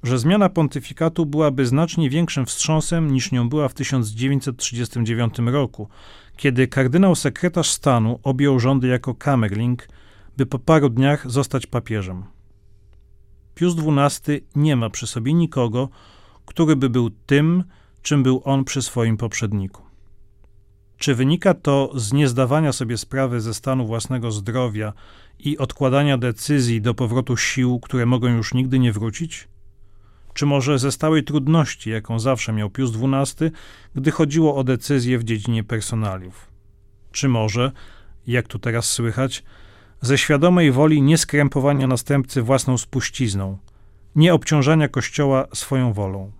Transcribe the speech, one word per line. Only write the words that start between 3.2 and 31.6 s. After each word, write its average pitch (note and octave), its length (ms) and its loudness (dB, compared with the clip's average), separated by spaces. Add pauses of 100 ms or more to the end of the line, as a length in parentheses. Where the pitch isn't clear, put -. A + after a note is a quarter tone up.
nią A#2+ 160 0
była D3 200 0
w - 60 -8
tysiąc C3 340 -2
dziewięćset B2+ 480 -2
trzydziestym A#2 500 -4
dziewiątym A#2 420 -2
roku, B2 400 -4 (480)
kiedy B2+ 320 2
kardynał D#3 460 4
sekretarz E3 560 -2
stanu A#2+ 520 0
objął C3+ 380 2
rządy B2+ 280 2
jako B2+ 260 -2
kamerling, A#2+ 760 -2 (480)
by C3+ 100 0
po C3 120 -6
paru D3 300 4
dniach C3 420 0
zostać C3 360 -2
papieżem. G2+ 580 -6 (1300)
Pius F3 200 0
dwunasty D3 680 0 (160)
nie D3 200 2
ma A2+ 140 -2
przy - 160 -10
sobie B2 280 -4
nikogo, C3+ 540 0 (580)
który D#3 300 2
by C3 140 2
był A#2 200 0
tym, D#3+ 540 2 (380)
czym D3 200 2
był B2+ 220 2
on C3+ 200 0
przy C3+ 180 -4
swoim A2+ 340 0
poprzedniku. G#2 680 -6 (1160)
Czy C#3 160 0
wynika D#3+ 400 2
to C#3 400 0
z A2+ 180 -4
niezdawania C3+ 600 2
sobie A#2 240 -4
sprawy B2+ 440 -4
ze A2 140 -6
stanu C3 320 -2
własnego A2+ 460 -4
zdrowia G#2+ 600 -4 (460)
i D3+ 200 -4
odkładania C#3 600 2
decyzji A#2+ 640 0
do A#2 140 0
powrotu B2 420 -2
sił, B2 440 -2
które A#2+ 260 -2
mogą B2 220 2
już A#2 260 0
nigdy C3 240 0
nie B2 140 4
wrócić? A2+ 560 -6 (840)
Czy C#3+ 120 -2
może C#3+ 320 2
ze C3 140 0
stałej D#3 320 0
trudności, D3 680 0